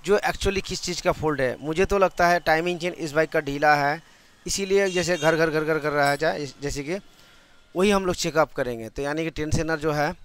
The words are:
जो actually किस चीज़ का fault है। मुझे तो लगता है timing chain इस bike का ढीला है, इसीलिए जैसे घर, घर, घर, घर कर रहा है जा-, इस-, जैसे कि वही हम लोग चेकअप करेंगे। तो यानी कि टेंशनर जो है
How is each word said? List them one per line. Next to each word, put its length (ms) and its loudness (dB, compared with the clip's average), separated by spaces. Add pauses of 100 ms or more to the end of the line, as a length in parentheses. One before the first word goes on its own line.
जो 140 4
actually 420 -2
किस 200 -8
चीज़ 200 -6
का 100 2
fault 300 -2
है। 200 0
मुझे 240 0
तो 120 0
लगता 300 4
है 120 4
timing 400 0
chain 140 -4
इस 180 -8
bike 180 2
का 100 0
ढीला 360 4
है, 260 0 (460)
इसीलिए 420 0
जैसे 280 0
घर, 180 2
घर, 140 2
घर, 140 0
घर 160 0
कर 120 -2
रहा 180 2
है 80 0
जा-, 180 0
इस-, 260 -10
जैसे 220 -6
कि 160 -6 (760)
वही 160 4
हम 140 2
लोग 100 0
चेकअप 380 0
करेंगे। 360 -6
तो 120 -10
यानी 220 -4
कि 60 -4
टेंशनर 500 -2
जो 120 -2
है 340 0